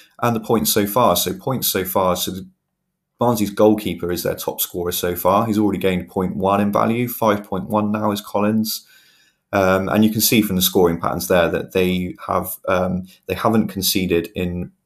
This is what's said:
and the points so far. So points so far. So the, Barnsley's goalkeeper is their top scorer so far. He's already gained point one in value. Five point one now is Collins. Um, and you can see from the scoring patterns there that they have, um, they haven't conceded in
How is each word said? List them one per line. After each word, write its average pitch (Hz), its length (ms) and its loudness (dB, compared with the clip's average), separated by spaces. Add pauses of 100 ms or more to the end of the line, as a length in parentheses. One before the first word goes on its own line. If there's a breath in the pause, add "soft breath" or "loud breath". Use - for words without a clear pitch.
(220 loud breath)
and 120 120 0
the 113 60 -2
points 110 320 0
so 104 160 2
far. 104 300 2
So - 160 -2
points 127 340 -4
so 95 160 -2
far. 90 320 0
So 92 160 -6
the, 92 160 -10 (680)
Barnsley's 113 320 2
goalkeeper 101 640 2
is 87 100 -4
their 90 100 -2
top - 280 -8
scorer 87 320 -6
so 90 240 -2
far. 101 280 2
He's 107 140 0
already 101 180 2
gained 92 300 -2
point 92 300 -4
one 98 240 2
in 104 100 0
value. 113 380 0
Five 107 340 0
point 95 240 -6
one 107 240 0
now 107 200 -2
is 101 100 -4
Collins. 110 680 -2 (640 soft breath)
Um, 95 380 2
and 107 160 4
you 107 40 4
can 107 120 -2
see 113 200 4
from 101 140 0
the 90 60 0
scoring 85 400 2
patterns - 260 -4
there 87 220 4
that - 240 -4
they 92 420 0 (120)
have, 90 280 -2 (140)
um, 92 380 -2 (180 loud breath)
they 95 100 -4
haven't 110 320 2
conceded 90 680 0
in 90 360 -6 (140)